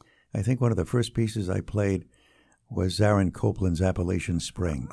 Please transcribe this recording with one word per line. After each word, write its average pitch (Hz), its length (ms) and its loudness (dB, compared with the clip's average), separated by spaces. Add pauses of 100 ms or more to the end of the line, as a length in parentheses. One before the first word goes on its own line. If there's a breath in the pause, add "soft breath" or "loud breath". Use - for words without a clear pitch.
(340 soft breath)
I 107 80 -2
think 120 200 0
one 120 100 4
of 104 60 2
the 90 80 0
first 120 280 0
pieces 110 360 -2
I 98 120 0
played 98 440 0 (640 soft breath)
was 92 300 -2
Aaron 101 320 4
Copland's 92 500 0
Appalachian 87 580 0
Spring. 73 540 -4